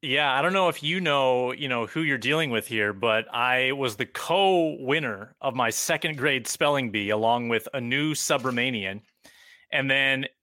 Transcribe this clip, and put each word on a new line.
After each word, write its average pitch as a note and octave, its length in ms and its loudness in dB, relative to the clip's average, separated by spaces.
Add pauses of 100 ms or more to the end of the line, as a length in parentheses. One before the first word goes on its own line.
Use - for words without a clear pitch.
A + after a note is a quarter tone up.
Yeah, C#3 320 2
I C3+ 80 2
don't E3+ 100 2
know F#3+ 160 4
if D3+ 160 -2
you E3 160 0
know, C3 540 2
you C#3 160 -6
know, A#2+ 160 0
who D#3 160 -4
you're C#3+ 160 0
dealing D3 320 0
with A2 180 -2
here, G#2 240 0
but A2 420 0
I B2+ 400 2
was C3+ 220 -4
the B2+ 120 -4
co-winner D3+ 1300 0
of C3+ 140 -4
my A#2+ 140 2
second D#3 480 -2
grade C3 300 -2
spelling C#3 440 0
bee G2+ 200 -2
along A#2 380 2
with A2+ 240 -2
Anu C#3 420 -2
Subramanian. A#2+ 840 -2 (680)
And C#3 220 0
then C3+ 360 2 (160)